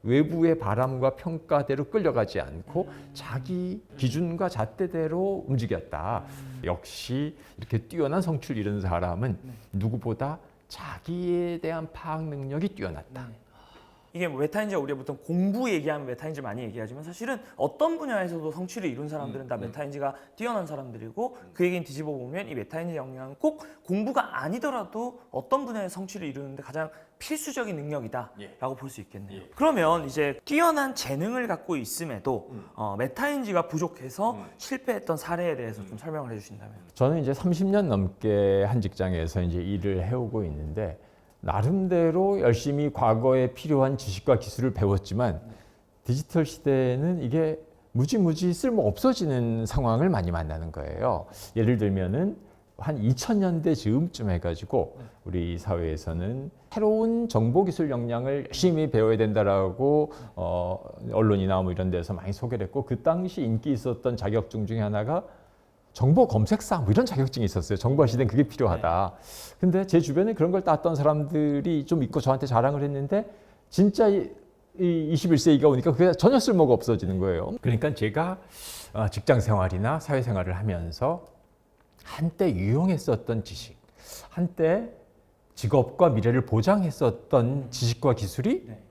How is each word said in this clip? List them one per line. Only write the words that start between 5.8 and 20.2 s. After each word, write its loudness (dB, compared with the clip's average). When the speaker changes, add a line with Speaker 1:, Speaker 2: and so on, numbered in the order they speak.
Speaker 2:
음. -14
Speaker 1:
역시 -4
이렇게 -4
뛰어난 0
성취를 -2
이룬 -2
사람은 -2
Speaker 2:
네. -16
Speaker 1:
누구보다 -4
자기에 -4
대한 -4
파악 -6
능력이 -4
뛰어났다. -10
Speaker 2:
네. -18
이게 -4
뭐 -6
메타인지가, -2
우리가 -4
보통 -10
공부 0
얘기하면 -2
메타인지 -8
많이 -8
얘기하지만, -10
사실은 -8
어떤 0
분야에서도 -4
성취를 -6
이룬 -8
사람들은 -8
Speaker 1:
음, -16
Speaker 2:
다 -4
Speaker 1:
음. -8
Speaker 2:
메타인지가 -6